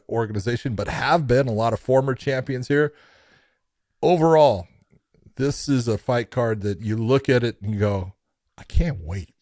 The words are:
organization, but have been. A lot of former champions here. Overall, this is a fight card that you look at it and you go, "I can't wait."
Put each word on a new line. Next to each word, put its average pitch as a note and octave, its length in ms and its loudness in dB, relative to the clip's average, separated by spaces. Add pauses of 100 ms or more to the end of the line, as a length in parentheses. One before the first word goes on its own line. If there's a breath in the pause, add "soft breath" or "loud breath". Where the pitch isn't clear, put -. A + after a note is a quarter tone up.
organization, A2+ 680 -4
but G2 120 -4
have D#3 380 0
been. B2+ 220 2
A A#2 60 -2
lot A2 200 0
of G#2+ 60 -4
former C3+ 360 2
champions B2+ 520 -4
here. D3 260 2 (1080 soft breath)
Overall, D#3 680 4 (680)
this C#3 320 -4
is B2+ 200 0
a G#2+ 100 0
fight A#2+ 320 -2
card A2+ 320 -2
that G2 200 -4
you A2 140 -4
look A#2+ 320 0
at B2 160 2
it A#2 180 -4
and G#2+ 120 -6
you G2+ 60 -4
go, G2 340 -2 (440)
"I - 60 -20
can't E3 380 0
wait." E2+ 400 -10